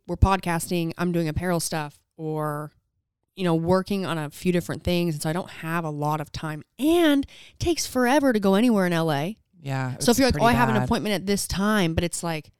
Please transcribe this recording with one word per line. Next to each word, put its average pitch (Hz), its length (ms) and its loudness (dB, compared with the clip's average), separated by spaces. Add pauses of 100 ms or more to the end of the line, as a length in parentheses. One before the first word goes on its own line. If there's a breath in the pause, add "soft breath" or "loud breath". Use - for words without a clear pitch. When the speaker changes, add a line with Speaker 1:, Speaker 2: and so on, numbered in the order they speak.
Speaker 1:
we're 175 100 -4
podcasting, 175 840 0
I'm 175 140 -2
doing 170 160 0
apparel 175 320 -2
stuff 151 380 -6 (200)
or, 151 540 -6 (600)
you 190 100 -4
know, 170 100 2
working 185 520 0
on 165 120 -4
a 151 120 -6
few - 220 0
different 165 320 -4
things. 175 300 0
And 147 80 -8
so 160 80 -2
I - 20 0
don't 175 180 -4
have 165 340 -6
a 156 60 -6
lot 151 300 -2
of 147 120 -12
time, 156 300 -8 (160)
and 302 460 4
it - 340 -20
takes - 280 -2
forever 254 460 4
to 214 80 0
go 196 140 4
anywhere 214 320 4
in 175 60 0
L 165 200 0
A. 156 240 -2 (240)
Speaker 2:
Yeah, 131 320 -4
Speaker 1:
So - 20 -8
if - 40 -10 (120)
Speaker 2:
it's 233 100 2
Speaker 1:
you're 269 80 4
like, - 60 2
Speaker 2:
pretty - 100 2
Speaker 1:
"Oh, 233 40 6
I 240 40 6
have 240 160 2
an 220 80 2
Speaker 2:
bad. 208 80 2
Speaker 1:
appointment 208 300 0
at 190 120 -4
this 202 220 -2
time," 196 460 0
but 175 100 0
it's - 180 -6
like 160 380 -6